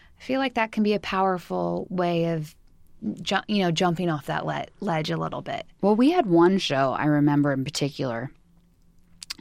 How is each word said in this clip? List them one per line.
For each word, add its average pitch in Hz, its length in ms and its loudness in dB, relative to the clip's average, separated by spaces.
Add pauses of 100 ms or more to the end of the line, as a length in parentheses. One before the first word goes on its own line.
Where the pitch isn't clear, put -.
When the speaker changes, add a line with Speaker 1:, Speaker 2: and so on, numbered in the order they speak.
(180)
Speaker 1:
I - 40 -20
feel 262 180 -2
like 262 140 -2
that 220 180 -2
can 220 100 0
be 208 120 4
a 196 60 -2
powerful 180 920 -2
way 175 420 0
of 156 220 -6 (680)
ju-, 190 140 -2 (120)
you 208 140 0
know, 175 80 2
jumping 175 400 0
off 147 160 -6
that 156 200 -4
le-, 147 200 -6 (140)
ledge 160 300 -4
a 165 60 -2
little 160 260 -6
bit. - 240 -8 (140)
Speaker 2:
Well, 202 160 4
we 254 140 6
had 349 160 2
one 175 320 6
show 135 340 0
I 110 120 -2
remember 147 480 4
in 131 120 -2
particular, 135 680 -4 (1120)